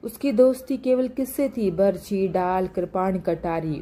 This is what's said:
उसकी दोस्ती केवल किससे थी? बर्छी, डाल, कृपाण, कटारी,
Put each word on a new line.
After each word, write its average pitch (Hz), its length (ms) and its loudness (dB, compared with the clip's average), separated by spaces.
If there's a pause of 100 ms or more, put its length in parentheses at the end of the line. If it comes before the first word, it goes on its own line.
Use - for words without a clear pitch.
उसकी 269 280 -4
दोस्ती 254 460 4
केवल 254 300 2
किससे 262 420 -2
थी? 214 220 -2
बर्छी, 190 560 0
डाल, 185 400 0
कृपाण, 185 520 -2
कटारी, 165 640 -4